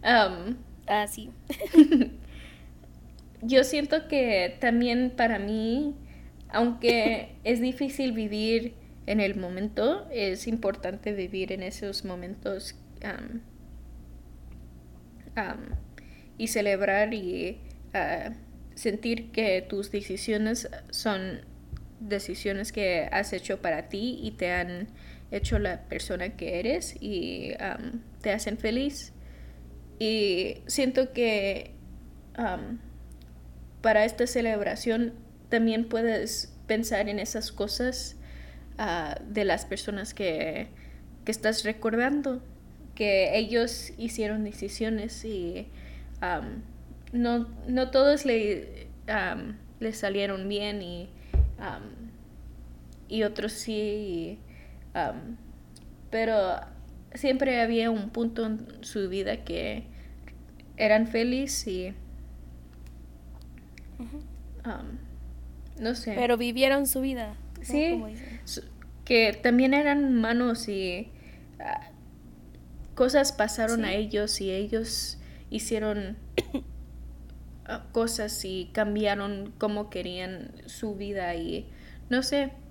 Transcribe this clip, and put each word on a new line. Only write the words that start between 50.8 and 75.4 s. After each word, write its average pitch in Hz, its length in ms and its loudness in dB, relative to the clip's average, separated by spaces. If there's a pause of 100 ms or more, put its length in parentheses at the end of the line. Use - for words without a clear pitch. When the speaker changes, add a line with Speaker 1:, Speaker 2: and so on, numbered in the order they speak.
Speaker 1:
y, 175 280 -8 (480)
am, - 240 -8 (1300)
y 220 140 0
otros 214 300 0
sí, - 200 -6
y, 208 640 -2 (560)
am, 170 420 -2 (720)
pero 220 260 2 (800)
siempre 262 460 4
había 226 300 4
un 214 200 0
punto 226 360 0
en 214 200 -2 (160)
su 196 260 -2
vida 196 360 -2
que 214 400 -2 (920)
eran 220 300 8
felices 247 640 2
y, 185 260 -4 (2000)
Speaker 2:
Ujú. 277 220 -10 (440)
Speaker 1:
am, - 340 -8 (840)
no 226 140 0
sé. 226 200 -4
Speaker 2:
Pero 240 220 4
vivieron 262 500 4
su 262 140 0
vida, 240 340 -2 (240)
¿no? - 60 -10
Speaker 1:
Sí, 294 280 2
Speaker 2:
Como 226 160 -2
dicen. 233 360 -10
Speaker 1:
su-, - 180 -8 (420)
que 226 380 8
también 254 320 8
eran 285 300 6
humanos 240 640 4
y, 190 400 -2 (520)
ah, - 300 -6 (1040)
cosas 269 380 6
pasaron 226 480 2
Speaker 2:
Sí. 214 60 2
Speaker 1:
a 190 80 2
ellos 214 460 0
y 190 100 0
ellos 214 680 -2 (320)